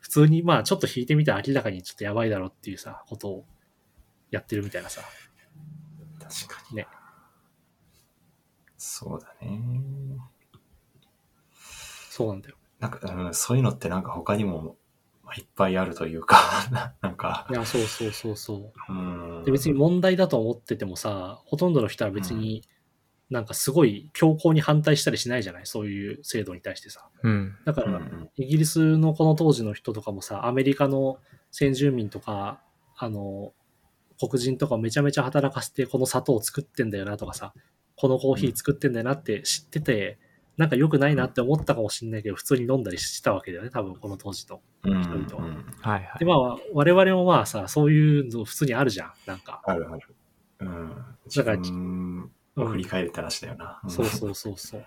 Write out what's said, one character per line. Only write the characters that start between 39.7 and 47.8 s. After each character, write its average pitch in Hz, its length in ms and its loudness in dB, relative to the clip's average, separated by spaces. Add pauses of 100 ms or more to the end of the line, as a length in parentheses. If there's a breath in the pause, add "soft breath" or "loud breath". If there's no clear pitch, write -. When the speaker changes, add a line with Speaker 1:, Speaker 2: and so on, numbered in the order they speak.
Speaker 1:
て、 107 300 0
Speaker 2:
う - 20 -12
ん。 - 60 -18 (380 soft breath)
Speaker 1:
な 160 120 4
ん - 20 0
か 135 60 2
良 143 120 4
く 151 120 4
な 143 100 4
い 151 60 4
な 127 100 2
っ - 80 -6
て 127 80 0
思 131 140 2
っ 156 100 -2
た 139 80 2
か 117 80 0
も 107 80 -2
し - 160 -8
ん 110 60 -6
な 110 80 -4
い 104 40 -12
け 104 60 -4
ど、 98 40 -4
Speaker 2:
う - 20 -6
ん。 - 0 -
Speaker 1:
普 - 80 -14
通 139 140 2
に 120 140 0
飲 135 80 2
ん 120 40 -4
だ 98 80 -4
り 87 80 -6
し - 180 -6
て - 60 -12
た 113 100 2
わ 92 80 -2
け 95 100 -12
だ 87 60 -10
よ 92 60 -12
ね、 120 80 -10
多 120 100 -4
分 92 140 -8
こ - 140 -14
の 98 80 -10
当 101 160 -12
時 - 140 -12
の - 140 -18 (220)
人 90 520 -2
々 - 20 -10
は。 82 80 -8
Speaker 2:
う 80 60 -8
ん 78 40 -10
う 78 40 -12
ん。 - 60 -16 (160)
Speaker 3:
は 104 160 -2
い 95 60 -6
は - 140 -16
い。 - 20 -12
Speaker 1:
で、 165 60 2
ま 175 80 6
あ、 123 240 4 (160)
我 151 180 6
々 185 240 8
も 180 100 4
ま 165 160 6
あ 104 60 0
さ、 98 200 -6
そ 151 180 4